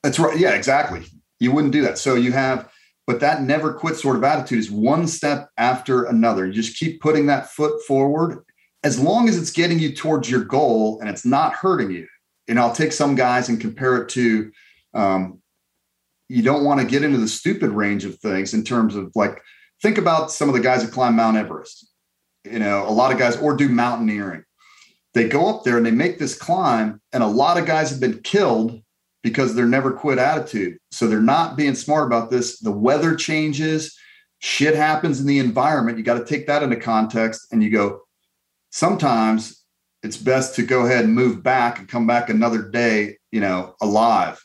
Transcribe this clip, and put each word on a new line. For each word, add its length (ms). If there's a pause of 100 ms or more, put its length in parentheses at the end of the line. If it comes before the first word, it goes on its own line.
That's 140
right. 180
Yeah, 160
exactly. 480 (380)
You 100
wouldn't 220
do 100
that. 160
So 160
you 160
have, 400 (380)
but 120
that 220
never 300
quit 240
sort 200
of 60
attitude 380
is 100
one 380
step 500
after 460
another. 420
You 60
just 260
keep 220
putting 260
that 240
foot 380
forward 560 (400)
as 160
long 280
as 80
it's 140
getting 300
you 140
towards 360
your 140
goal 560
and 100
it's 160
not 280
hurting 360
you. 160 (400)
And 100
I'll 160
take 200
some 240
guys 320
and 120
compare 360
it 140
to, 420 (420)
um, 460 (880)
you 140
don't 220
wanna 200
get 180
into 160
the 80
stupid 440
range 340
of 160
things 340
in 80
terms 320
of, 220
like, 260 (400)
think 160
about 320
some 180
of 60
the 60
guys 240
that 80
climb 240
Mount 200
Everest, 540 (540)
you 160
know, 260
a 60
lot 200
of 60
guys, 180
or 200
do 120
mountaineering. 760 (680)
They 140
go 200
up 160
there 120
and 80
they 60
make 300
this 180
climb, 640 (120)
and 120
a 20
lot 320
of 80
guys 240
have 100
been 220
killed 580 (420)
because 340
they're 100
never 240
quit 280
attitude. 600 (140)
So 160
they're 120
not 360
being 180
smart 320
about 240
this. 300
The 100
weather 460
changes, 800 (420)
shit 380
happens 440
in 60
the 140
environment. 580
You 60
gotta 200
take 220
that 160
into 140
context, 720
and 120
you 80
go, 320 (680)
sometimes 920 (380)
it's 140
best 400
to 60
go 240
ahead 180
and 100
move 280
back 360
and 100
come 180
back 220
another 340
day, 540 (160)
you 80
know, 400
alive. 640